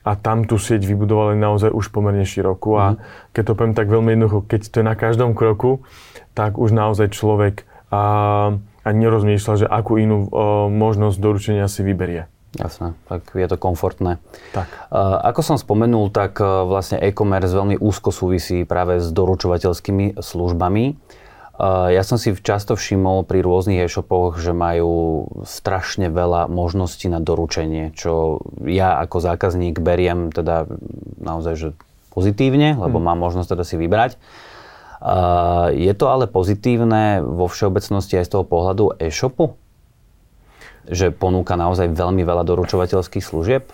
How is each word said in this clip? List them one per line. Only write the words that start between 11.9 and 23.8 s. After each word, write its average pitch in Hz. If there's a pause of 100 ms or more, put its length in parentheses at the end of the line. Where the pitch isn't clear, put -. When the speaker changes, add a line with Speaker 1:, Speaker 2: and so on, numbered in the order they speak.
Speaker 2:
Jasné, 85
tak 90
je 92
to 87
komfortné. 90 (320)
Speaker 1:
Tak. 92
Speaker 2:
E, - (320)
ako -
som 139
spomenul, 110
tak, 101
e, 104 (200)
vlastne 95
e-commerce 95
veľmi 98
úzko 104
súvisí 90
práve 90
s 85
doručovateľskými 95
službami. 87
E, 147 (1000)
ja 92
som 117
si 107
často 104
všimol 95
pri 92
rôznych 90